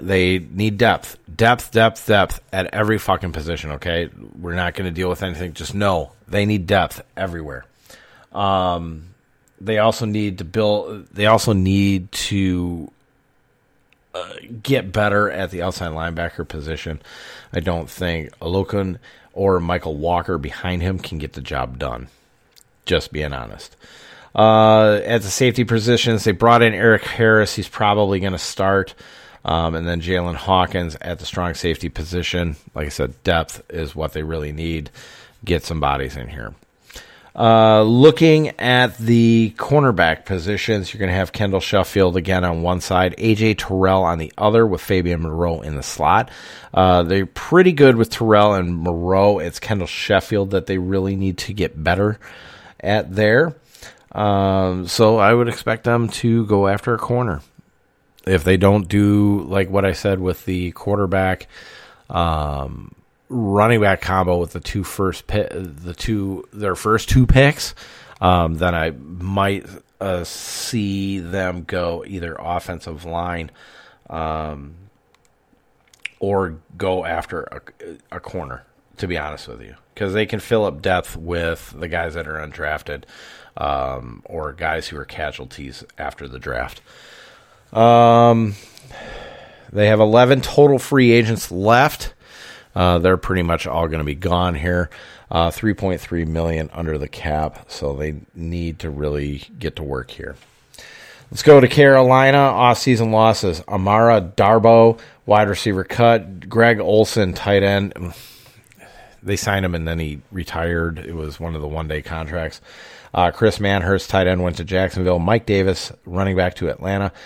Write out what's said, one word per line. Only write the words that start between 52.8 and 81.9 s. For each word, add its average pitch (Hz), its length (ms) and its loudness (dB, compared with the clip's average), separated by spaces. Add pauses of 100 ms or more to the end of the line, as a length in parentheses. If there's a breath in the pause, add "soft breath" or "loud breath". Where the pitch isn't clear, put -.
at 98 340 -2
there. 113 400 2 (560 loud breath)
Um, 95 800 0
so 110 300 4
I 104 160 6
would 120 140 2
expect 113 360 -6
them 117 240 0
to 113 380 0
go 98 200 2
after 104 280 0
a 110 40 -4
corner. 120 440 -4 (840)
If 92 160 2
they 92 140 4
don't 98 320 2
do, 101 540 2
like, 92 280 -2
what 98 140 0
I 92 80 2
said 95 260 -2
with 92 280 -4
the 90 260 -4
quarterback, 95 720 -2 (640 loud breath)
um, 73 840 -4 (360)
running 110 520 2
back 98 200 2
combo 90 380 0
with 85 140 -4
the 90 60 -10
two 98 240 -8
first - 460 -6
pi-, 101 240 -2
the 87 420 -12
two, 98 580 -6
their 101 220 -4
first 107 340 -2
two 127 180 4
picks, - 480 4 (460 loud breath)
um, 87 340 2
then 87 200 2
I 80 160 -2
might, 90 760 -4 (340)
uh, 90 240 -4
see 98 960 -6
them 90 420 -6
go 85 420 -6
either 85 320 -10
offensive 85 680 -10
line, 85 460 -8 (600 soft breath)
um, 78 640 -8 (1400)
or 95 380 -2 (200)
go 92 280 -2
after 82 380 -6
a, - 180 -14 (560)
a - 20 -10
corner, 69 460 -12 (320)
to 101 100 -8
be 87 120 -4
honest 73 280 -10
with 55 140 -16
you, 52 160 -20 (180)
'cause 98 200 -6
they 107 120 0
can 104 140 -6
fill 110 240 0
up 78 180 -6
depth 90 340 -2
with 82 640 -6
the 85 80 -10
guys 85 280 -6